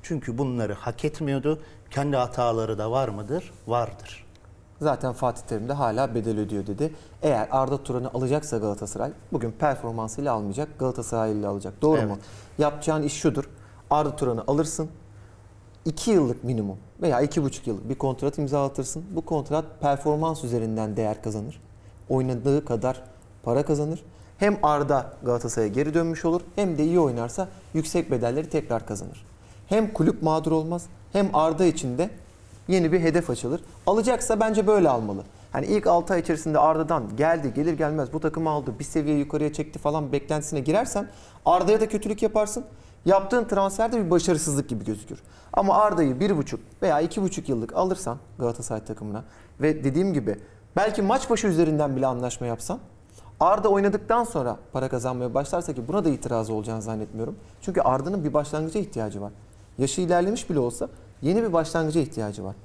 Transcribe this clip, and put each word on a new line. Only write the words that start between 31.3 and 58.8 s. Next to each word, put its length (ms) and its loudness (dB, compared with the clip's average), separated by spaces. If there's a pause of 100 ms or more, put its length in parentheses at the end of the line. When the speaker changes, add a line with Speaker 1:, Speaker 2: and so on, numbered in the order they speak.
Speaker 2:
Arda 300 4
için 340 2
de 120 0 (580)
yeni 240 4
bir 80 4
hedef 300 2
açılır. 300 -2 (260)
Alacaksa 540 2
bence 260 4
böyle 220 8
almalı. 360 0 (280)
Hani 140 0
ilk 200 2
altı 280 4
ay 60 4
içerisinde 380 0
Arda'dan 580 2
geldi, 380 2
gelir 180 2
gelmez 400 0
bu 80 -4
takımı 300 0
aldı, 280 -2
bir 60 -8
seviye 340 0
yukarıya 340 0
çekti 260 -6
falan 340 -2
beklentisine 480 -2
girersen 480 0 (380)
Arda'ya 340 6
da 80 2
kötülük 340 -2
yaparsın. 420 0 (400)
Yaptığın 400 4
transferde 600 0
bir 60 -2
başarısızlık 580 2
gibi 160 -4
gözükür. 340 -8 (340)
Ama 220 4
Arda'yı 460 4
bir 160 2
buçuk 240 -4 (220)
veya 180 4
iki 220 -2
buçuk 260 -4
yıllık 280 -2
alırsan 420 -2 (200)
Galatasaray 460 -4
takımına 400 -10 (360)
ve 240 2
dediğim 280 2
gibi 240 0 (400)
belki 260 2
maç 280 2
başı 160 2
üzerinden 500 2
bile 100 2
anlaşma 400 -2
yapsan, 320 -6 (640)
Arda 280 6
oynadıktan 560 4
sonra 320 -2 (160)
para 160 -2
kazanmaya 460 -2
başlarsa 380 0
ki 160 -6
buna 160 0
da 40 4
itirazı 460 0
olacağını 280 -4
zannetmiyorum. 540 -6 (240)
Çünkü 200 -2
Arda'nın 440 2
bir 100 -2
başlangıca 460 0